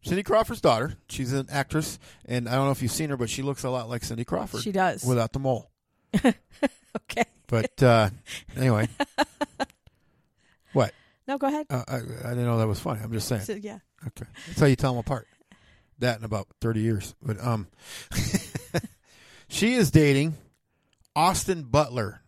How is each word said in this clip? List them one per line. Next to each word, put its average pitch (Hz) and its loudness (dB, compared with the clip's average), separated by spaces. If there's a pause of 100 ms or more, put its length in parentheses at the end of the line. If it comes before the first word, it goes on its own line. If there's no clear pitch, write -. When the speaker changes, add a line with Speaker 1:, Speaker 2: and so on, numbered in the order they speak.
Speaker 1:
Cindy 190 -2
Crawford's 220 2
daughter. 131 4 (160)
She's 127 -4
an 135 -2
actress, 147 -2 (260)
and 120 -4
I 120 -2
don't 135 2
know 139 4
if 127 -2
you've 120 -2
seen 156 -4
her, 139 -2
but 120 -2
she 101 -6
looks 139 -4
a 127 -2
lot 123 -4
like 120 -6
Cindy 117 -6
Crawford. - -4
Speaker 2:
She 214 -4
does. 185 0
Speaker 1:
Without 123 0
the 135 -4
mole. 131 -2 (440)
Speaker 2:
<laughs> 208 2 (880)
Okay. 233 0 (240)
Speaker 1:
But, - 0
uh, 113 8 (460)
anyway. 117 2
Speaker 2:
<laughs> - -20 (1800)
Speaker 1:
What? 127 2 (340)
Speaker 2:
No, 277 -4
go 277 0
ahead. 302 -2
Speaker 1:
Uh, 127 -4
I, 139 -6
I - -4 (300)
didn't 120 -2
know 117 2
that 110 4
was 104 0
funny. - -4
I'm 113 -8
just 110 -4
saying. 110 -2
Speaker 2:
So, 147 -8
yeah. 202 -10 (280)
Speaker 1:
Okay. - -12 (220)
That's 175 -10
how 147 8
you 131 6
tell 131 -2
'em 120 -4
apart. 117 -6 (720)
That 120 0
in 113 -10
about 104 -6 (140)
thirty 113 0
years. 110 -2
But, 107 -6
um, 113 -2 (440)
<laughs> - -6
she 233 0
is 220 4
dating 147 4 (800)
Austin 180 2
Butler 120 0